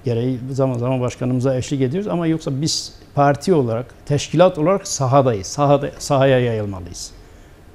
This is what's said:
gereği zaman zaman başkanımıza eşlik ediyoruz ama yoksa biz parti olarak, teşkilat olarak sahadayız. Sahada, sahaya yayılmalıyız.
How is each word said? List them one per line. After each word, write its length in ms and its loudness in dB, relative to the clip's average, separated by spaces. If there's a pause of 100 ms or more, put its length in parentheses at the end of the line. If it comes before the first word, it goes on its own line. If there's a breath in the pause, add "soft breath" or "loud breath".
gereği 340 -2 (120)
zaman 260 0
zaman 240 -2
başkanımıza 540 -2
eşlik 260 -2
ediyoruz 260 -2
ama 200 -2
yoksa 340 -2
biz 320 -4 (220)
parti 380 2
olarak, 320 0 (200)
teşkilat 520 2
olarak 300 0
sahadayız. 600 2
Sahada, 500 2
sahaya 420 2
yayılmalıyız. 720 -4 (640 soft breath)